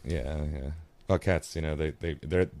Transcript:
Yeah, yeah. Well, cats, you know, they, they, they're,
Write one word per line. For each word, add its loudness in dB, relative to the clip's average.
Yeah, -2
yeah. -4
Well, 4
cats, 0
you -2
know, 0
they, 0
they, -4
they're, 2